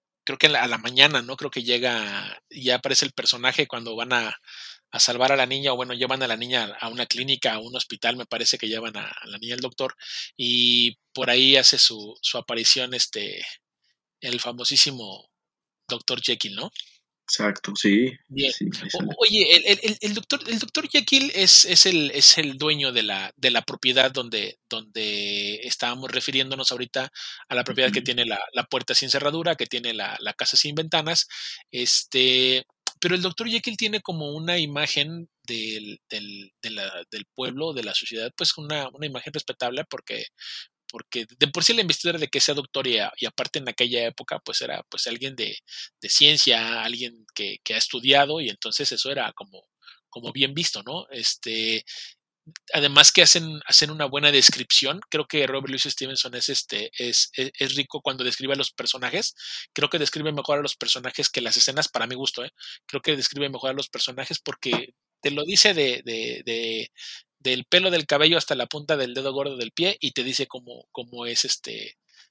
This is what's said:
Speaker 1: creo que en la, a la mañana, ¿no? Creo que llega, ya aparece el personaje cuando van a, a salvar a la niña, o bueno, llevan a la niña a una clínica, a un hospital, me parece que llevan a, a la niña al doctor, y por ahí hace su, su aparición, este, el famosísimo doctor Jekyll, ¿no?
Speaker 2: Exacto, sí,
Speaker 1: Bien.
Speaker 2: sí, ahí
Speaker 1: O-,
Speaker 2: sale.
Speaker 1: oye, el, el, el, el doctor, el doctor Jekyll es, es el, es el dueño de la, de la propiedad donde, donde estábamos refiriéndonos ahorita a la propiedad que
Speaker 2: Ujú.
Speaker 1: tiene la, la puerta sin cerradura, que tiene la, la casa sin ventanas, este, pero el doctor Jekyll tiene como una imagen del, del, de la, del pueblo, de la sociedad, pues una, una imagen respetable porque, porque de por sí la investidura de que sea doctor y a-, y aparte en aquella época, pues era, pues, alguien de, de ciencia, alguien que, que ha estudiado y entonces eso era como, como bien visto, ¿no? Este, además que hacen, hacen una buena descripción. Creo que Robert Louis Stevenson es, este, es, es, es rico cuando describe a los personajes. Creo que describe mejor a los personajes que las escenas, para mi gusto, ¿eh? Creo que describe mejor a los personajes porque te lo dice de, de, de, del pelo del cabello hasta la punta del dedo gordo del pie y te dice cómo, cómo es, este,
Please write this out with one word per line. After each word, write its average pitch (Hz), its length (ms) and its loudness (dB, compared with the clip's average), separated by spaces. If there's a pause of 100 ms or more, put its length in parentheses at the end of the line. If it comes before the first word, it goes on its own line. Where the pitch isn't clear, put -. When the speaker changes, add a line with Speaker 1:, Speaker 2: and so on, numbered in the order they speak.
(260)
Speaker 1:
creo 135 120 -6
que 156 100 4
en 151 60 4
la, 123 100 4
a 123 40 0
la 117 100 -2
mañana, 127 440 4
¿no? 120 160 -10
Creo 143 140 -6
que 127 120 -6
llega, 117 840 -2
ya 123 260 0
aparece 135 300 2
el 131 60 -6
personaje 123 560 0
cuando 117 280 -8
van 120 180 -4
a, 113 220 0 (540)
a 120 100 -4
salvar 123 320 4
a 139 60 4
la 131 80 4
niña, 135 260 0
o 123 40 0
bueno, 127 180 -4
llevan 131 300 -2
a 127 40 0
la 113 100 0
niña 117 440 -2
a 117 80 -6
una 120 160 -6
clínica, 127 480 -2
a 110 60 -6
un 120 160 -12
hospital, 120 420 -4
me 120 80 -10
parece 117 320 0
que 110 100 -6
llevan 110 300 -6
a, 98 100 -10
a - 200 -14
la 101 100 -12
niña 113 180 -8
al 123 60 -8
doctor, 131 340 -6 (400)
y 120 600 4 (160)
por 127 160 -2
ahí 131 260 8
hace 131 220 8
su, 107 440 2
su - 160 -2
aparición, 120 560 0
este, 101 480 -4 (800)
el 120 200 -4
famosísimo 120 920 0 (580)
doctor 123 340 -4
Jekyll, 110 340 -2
¿no? 135 160 -10 (520)
Speaker 2:
Exacto, 101 540 -2
sí, 110 340 4 (160)
Speaker 1:
Bien. 135 240 -2
Speaker 2:
sí, - 140 -4
ahí - 280 -6
Speaker 1:
O-, 175 40 -4
Speaker 2:
sale. 202 200 -4
Speaker 1:
oye, 208 380 6
el, - 100 6
el, 202 180 4
el, 214 180 0
el 208 120 -2
doctor, 226 340 -4
el 226 120 -2
doctor 302 300 -4
Jekyll 269 440 4
es, 185 300 10
es 180 220 8
el, 160 260 2
es - 260 8
el 143 200 -2
dueño 143 340 0
de 117 120 2
la, 98 340 -4
de 127 140 2
la 117 100 2
propiedad 131 500 2
donde, 113 480 -6 (100)
donde 104 960 -4
estábamos 123 480 -4
refiriéndonos 131 640 -2
ahorita 127 360 -4 (380)
a 131 80 -4
la 123 80 2
propiedad 127 280 2
que 113 80 0
Speaker 2:
Ujú. 123 60 -4
Speaker 1:
tiene 123 200 0
la, 104 160 -2 (100)
la 120 140 -2
puerta 131 280 -4
sin 135 160 2
cerradura, 151 460 0
que 120 120 -6
tiene 120 260 -4
la, 98 260 -4
la 104 140 -8
casa - 240 0
sin 147 180 0
ventanas, 160 540 0 (420)
este, 127 920 2 (340)
pero 175 160 0
el 180 60 0
doctor 185 260 -4
Jekyll 226 300 -4
tiene 214 240 -2
como 151 320 -6
una 165 260 -2
imagen 151 720 -2 (140)
del, 110 640 -8
del, 101 420 -12 (100)
de 113 80 -10
la, 98 420 -10
del 104 220 -12
pueblo, 131 380 -6
de 127 120 -6
la 98 120 -4
sociedad, 117 400 -6
pues - 220 0
una, 147 320 -6
una 143 160 -12
imagen 143 280 -10
respetable 131 560 -6
porque, 113 360 -10 (640)
porque - 380 -10 (140)
de 147 80 2
por 165 160 -2
sí 233 100 4
la 233 80 0
investidura 170 380 0
de 156 80 -2
que 139 120 0
sea 147 140 4
doctor 135 320 -4
y 117 140 2
a-, 101 180 -2
y - 80 -6
aparte 120 320 -6
en 135 100 -8
aquella 120 380 0
época, - 340 -6
pues - 220 -6
era, - 220 -8
pues, - 240 -6
alguien 123 280 -8
de, 113 220 -6 (420)
de 104 100 -8
ciencia, 117 760 4
alguien 120 500 -8
que, 101 300 -6
que 107 100 -6
ha 110 40 0
estudiado 139 640 2
y 131 100 -6
entonces 110 420 -4
eso 127 180 -4
era 135 240 -4
como, 98 340 -18 (420)
como - 220 -12
bien 135 220 2
visto, 143 300 -4
¿no? 156 260 -10
Este, 113 760 -4 (880)
además 143 380 8
que 185 100 8
hacen, 160 440 4
hacen - 260 6
una 151 140 -2
buena 143 260 2
descripción. 139 680 4 (100)
Creo 151 180 -2
que 143 200 2
Robert 131 220 -4
Louis 131 140 -2
Stevenson 131 520 -4
es, 120 140 -2
este, 185 480 -4
es, 120 360 0
es, 131 240 -4
es 135 180 0
rico 139 260 -4
cuando 131 240 -2
describe 131 280 -2
a 139 40 -4
los 139 140 -2
personajes. 131 640 -4 (380)
Creo 147 160 -2
que 170 100 -2
describe 151 340 -2
mejor 143 260 -2
a - 20 -2
los 143 140 -4
personajes 127 540 -2
que - 100 -4
las 117 160 0
escenas, 139 320 2
para 113 200 -2
mi 123 80 -6
gusto, 127 280 -4
¿eh? 135 80 -12 (340)
Creo 139 160 -6
que 151 140 0
describe 139 340 -2
mejor 131 200 -6
a 131 40 -2
los 139 140 -6
personajes 131 520 -6
porque 123 540 -4 (280)
te 143 100 0
lo 147 140 -2
dice 196 300 6
de, 135 280 0
de, 117 400 -6
de, 113 480 -6 (460)
del 127 280 -4
pelo 185 260 2
del 165 160 0
cabello 156 320 4
hasta 151 160 -2
la 123 100 -2
punta 151 320 -4
del 127 160 -4
dedo 135 200 -4
gordo 139 220 -4
del 117 160 -8
pie 180 280 0
y 131 140 -6
te 127 100 -4
dice 135 240 -4
cómo, 123 440 -18
cómo 120 360 -10
es, 117 180 0
este, - 540 -8 (320)